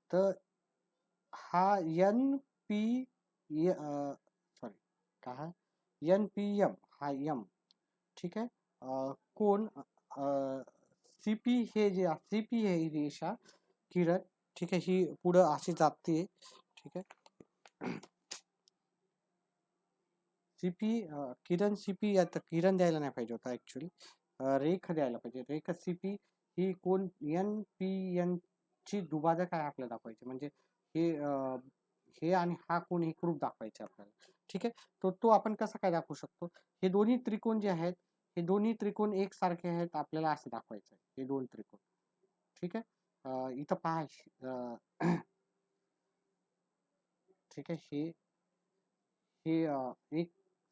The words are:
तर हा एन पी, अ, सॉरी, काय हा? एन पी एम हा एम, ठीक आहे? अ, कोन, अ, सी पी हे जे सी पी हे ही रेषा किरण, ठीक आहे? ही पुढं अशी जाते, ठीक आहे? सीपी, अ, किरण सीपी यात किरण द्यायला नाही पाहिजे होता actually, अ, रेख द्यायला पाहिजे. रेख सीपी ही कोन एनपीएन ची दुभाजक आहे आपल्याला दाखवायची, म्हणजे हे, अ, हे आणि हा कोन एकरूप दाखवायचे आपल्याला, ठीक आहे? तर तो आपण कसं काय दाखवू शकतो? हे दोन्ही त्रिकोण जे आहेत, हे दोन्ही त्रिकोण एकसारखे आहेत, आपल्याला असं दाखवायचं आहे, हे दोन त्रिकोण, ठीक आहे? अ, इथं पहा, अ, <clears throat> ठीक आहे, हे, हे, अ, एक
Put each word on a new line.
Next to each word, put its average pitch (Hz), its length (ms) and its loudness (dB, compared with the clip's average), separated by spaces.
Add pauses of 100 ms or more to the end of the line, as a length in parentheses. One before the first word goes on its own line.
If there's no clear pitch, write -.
(120)
तर 190 200 4 (1000)
हा 190 440 2
एन 196 580 2
पी, 226 680 -2 (460)
अ, 151 640 -2 (480)
सॉरी, 107 140 -12 (480)
काय 123 120 -12
हा? 151 160 -8 (520)
एन 190 240 4
पी 202 340 -2
एम 147 140 4 (260)
हा 143 100 -2
एम, 156 320 -4 (760)
ठीक 180 220 -8
आहे? 226 80 -4 (340)
अ, 135 320 -4 (220)
कोन, 208 340 2 (420)
अ, 135 520 -2 (440)
सी - 280 -2
पी 240 300 2 (120)
हे 208 140 4
जे 185 240 0
सी - 260 -4
पी 220 260 0
हे 185 80 4
ही 165 140 2
रेषा 151 460 -2 (560)
किरण, 180 280 4 (380)
ठीक 175 180 -4
आहे? 170 80 2
ही 175 400 2
पुढं 180 200 8
अशी 151 300 2
जाते, 160 540 2 (500)
ठीक - 200 -16
आहे? 185 60 -6 (3500)
सीपी, 214 420 -2
अ, 143 300 -8 (140)
किरण 202 280 2
सीपी 202 420 0
यात 170 220 4 (120)
किरण 180 260 4
द्यायला 175 220 4
नाही 143 120 -2
पाहिजे 117 240 -6
होता 127 160 -8
actually, 131 380 -10 (500)
अ, 135 200 2
रेख 175 340 0
द्यायला 131 260 0
पाहिजे. 127 320 -10
रेख 151 200 -4
सीपी 180 420 -4 (460)
ही 185 140 0
कोन 185 360 0 (140)
एनपीएन 185 1120 -2 (500)
ची 208 140 -4
दुभाजक 165 540 -2
आहे 160 80 -2
आपल्याला 131 320 -8
दाखवायची, 113 320 -14
म्हणजे 131 200 -10 (480)
हे, 165 220 2
अ, 139 400 -2 (680)
हे 165 100 2
आणि 175 220 2 (160)
हा 170 80 2
कोन 175 240 -2
एकरूप 160 380 -2
दाखवायचे 113 440 -8
आपल्याला, - 440 -20 (200)
ठीक 190 180 -6
आहे? 233 40 -2 (340)
तर 185 60 4 (120)
तो 233 60 4
आपण 214 260 6
कसं 208 280 -4
काय 190 80 4
दाखवू 165 240 -2
शकतो? - 320 -12 (360)
हे 185 60 4
दोन्ही 208 280 6
त्रिकोण 220 440 0
जे 202 80 0
आहेत, 175 260 0 (420)
हे 175 60 -2
दोन्ही 202 300 2
त्रिकोण 208 400 -2
एकसारखे 190 560 0
आहेत, 170 260 0
आपल्याला 156 360 -2
असं 147 220 -6
दाखवायचं 110 420 -12
आहे, - 280 -14
हे 131 40 -6
दोन 135 180 -2
त्रिकोण, 110 340 -16 (840)
ठीक 175 140 -6
आहे? 226 80 -6 (400)
अ, 131 260 -4
इथं 143 260 -4
पहा, 165 240 -2 (420)
अ, 123 320 -8 (260)
<clears throat> 170 260 0 (2250)
ठीक 143 200 -12
आहे, 165 80 -4 (140)
हे, 151 200 -4 (1300)
हे, 160 200 2
अ, 135 260 -2 (200)
एक 170 180 -4 (420)